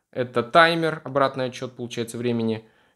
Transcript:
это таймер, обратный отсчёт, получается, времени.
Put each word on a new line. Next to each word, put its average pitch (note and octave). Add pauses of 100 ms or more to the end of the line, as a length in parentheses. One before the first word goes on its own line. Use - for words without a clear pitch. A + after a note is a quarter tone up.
(120)
это A#2+
таймер, E3
обратный C3+
отсчёт, B2
получается, A#2
времени. A#2 (260)